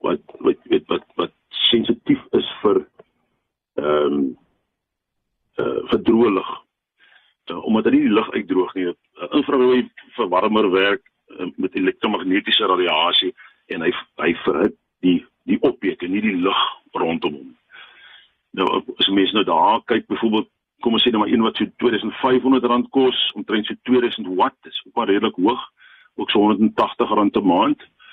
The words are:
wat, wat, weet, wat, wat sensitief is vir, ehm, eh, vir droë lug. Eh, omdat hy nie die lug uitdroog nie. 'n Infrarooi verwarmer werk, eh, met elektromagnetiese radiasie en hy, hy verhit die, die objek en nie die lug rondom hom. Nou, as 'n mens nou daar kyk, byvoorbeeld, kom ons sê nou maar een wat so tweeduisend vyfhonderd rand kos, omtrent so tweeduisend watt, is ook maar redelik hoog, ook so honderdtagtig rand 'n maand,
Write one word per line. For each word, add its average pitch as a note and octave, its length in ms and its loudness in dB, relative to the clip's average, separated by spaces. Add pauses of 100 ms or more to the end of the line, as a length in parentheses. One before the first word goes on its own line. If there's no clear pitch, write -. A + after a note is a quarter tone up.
wat, - 200 -2 (180)
wat, - 260 0
weet, - 220 -2
wat, - 180 -4 (100)
wat - 180 -6 (160)
sensitief - 720 0 (120)
is - 160 0 (140)
vir, G2 240 2 (880)
ehm, D2 500 0 (1300)
eh, - 320 -6
vir G#2+ 140 -2
droë A2+ 320 2
lug. - 280 -6 (840)
Eh, F2 200 -10
omdat A2 200 0
hy - 60 4
nie C#3 100 4
die A#2+ 140 2
lug A2 160 0
uitdroog F#2 440 -2
nie. F#2 120 -2
'n F2 100 -6 (360)
Infrarooi B2+ 580 2 (200)
verwarmer G#2 600 0
werk, G2 400 0 (280)
eh, F2+ 80 -8 (100)
met - 180 -4
elektromagnetiese G2 920 0
radiasie F2 680 0 (320)
en - 140 -8
hy, E2+ 120 0 (240)
hy F2 180 0
verhit E2 420 -2 (240)
die, F2+ 260 2 (180)
die - 160 0
objek - 420 -2
en F2 80 -8
nie G2+ 100 -2
die G#2+ 160 -2
lug F#2 200 0 (360)
rondom E2 420 -4
hom. C2 220 -18 (920)
Nou, - 320 -2 (140)
as - 120 0
'n G2 60 0
mens F#2+ 180 2
nou G2+ 120 2
daar F2+ 400 2
kyk, A2 220 -2
byvoorbeeld, A2 420 -2 (320)
kom A#2 120 0
ons G#2+ 100 2
sê A#2+ 80 2
nou A2 80 0
maar G#2+ 140 0
een A#2 100 2
wat - 140 0
so G#2+ 100 -2 (100)
tweeduisend A2 380 -2
vyfhonderd B2+ 500 2
rand A#2+ 260 0
kos, C3 440 0
omtrent G#2+ 320 -4
so - 160 -8
tweeduisend A2+ 540 0
watt, A#2 260 0
is - 240 -14
ook - 80 -20
maar A#2 120 -2
redelik G2+ 280 0
hoog, A2+ 360 0 (440)
ook G#2 160 -8
so A2+ 80 2
honderdtagtig G#2+ 720 2
rand G#2+ 280 2
'n G2+ 100 0
maand, G2+ 360 2 (300)